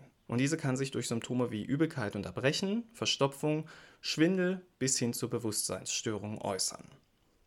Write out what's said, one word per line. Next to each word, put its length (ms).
Und 120
diese 180
kann 180
sich 160
durch 160
Symptome 440
wie 120
Übelkeit 540
und 80
Erbrechen, 680
Verstopfung, 760
Schwindel 640
bis 220
hin 140
zu 160
Bewusstseinsstörungen 1120
äußern. 440